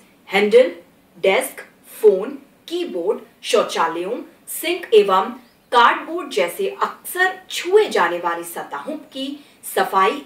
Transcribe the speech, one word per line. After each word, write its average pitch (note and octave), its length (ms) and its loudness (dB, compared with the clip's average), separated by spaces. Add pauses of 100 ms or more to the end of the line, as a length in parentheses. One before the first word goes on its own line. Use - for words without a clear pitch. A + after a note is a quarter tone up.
(280)
handle, G#3 440 4 (480)
desk, F#3+ 420 0 (260)
phone, G#3 520 2 (280)
keyboard, A#3+ 520 -4 (240)
शौचालयों, F#3+ 1040 -2
sink F4 460 -6
एवं G3 320 6 (460)
कार्डबोर्ड D#4 600 2
जैसे F#3+ 380 -2
अक्सर - 720 -4 (100)
छुए G4+ 360 2
जाने F3 320 -2
वाली E3+ 260 -6
सतहों - 540 -12
की C#4 460 -12 (320)
सफाई G3+ 500 0